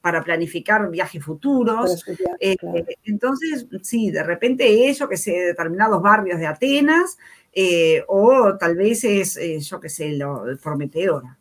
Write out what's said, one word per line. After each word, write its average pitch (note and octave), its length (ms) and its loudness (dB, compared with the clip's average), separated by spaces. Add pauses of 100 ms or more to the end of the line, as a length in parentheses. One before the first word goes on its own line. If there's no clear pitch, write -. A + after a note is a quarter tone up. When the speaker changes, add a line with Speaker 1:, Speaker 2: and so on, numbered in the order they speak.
Speaker 1:
para E3+ 220 0
planificar E3 640 -2
viajes E3 360 -6
futuros. A3+ 580 0
Speaker 2:
Para F3+ 120 2
estudiar, F3+ 440 -6
Speaker 1:
Eh, F#3+ 180 0
Speaker 2:
claro. E3+ 280 -4 (200)
Speaker 1:
entonces, B3+ 600 -4 (160)
sí, A3 300 -2
de D#3 100 -2
repente A#3 640 2
eso, C#4+ 200 -2
que F#3+ 80 -4
sé, F3 160 -4
determinados F3 680 0
barrios G3 380 2
de D#3+ 80 -4
Atenas, C#4+ 720 2 (340)
eh, E3+ 540 2
o G#3 500 6
tal E3+ 200 0
vez G#3+ 260 2
es, G3+ 340 0
eh, D#3+ 220 -4
yo D3+ 220 -10
qué D#3+ 80 -12
sé, D3+ 240 -6
lo, C#3 320 -4 (140)
Formentera. D3 840 -4